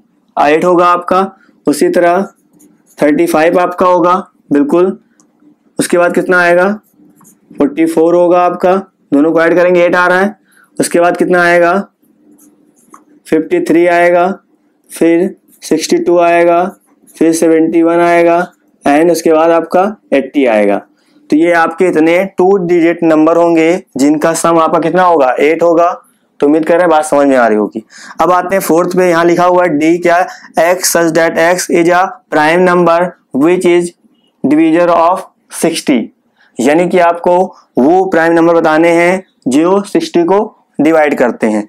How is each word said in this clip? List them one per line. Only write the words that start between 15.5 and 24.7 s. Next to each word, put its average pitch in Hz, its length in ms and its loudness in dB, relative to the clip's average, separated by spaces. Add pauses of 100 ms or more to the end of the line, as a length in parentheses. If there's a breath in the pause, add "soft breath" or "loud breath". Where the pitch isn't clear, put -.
सिक्सटी 156 360 -2
टू 175 200 0
आएगा, 170 440 2 (520)
फिर 160 180 0
सेवेंटी 165 500 0
वन 170 160 0
आएगा 170 460 0 (400)
and 156 260 2
उसके 160 220 0
बाद 165 180 2
आपका 180 440 -2 (180)
एटी 139 320 -2
आएगा। 104 300 0 (540 soft breath)
तो 147 60 0
ये 170 180 2
आपके 165 320 -2
इतने 165 380 0 (140)
two 190 200 2
digit 170 460 0
number 160 340 2
होंगे 170 460 0 (140)
जिनका 151 360 0
sum 170 260 -2
आपका 160 200 0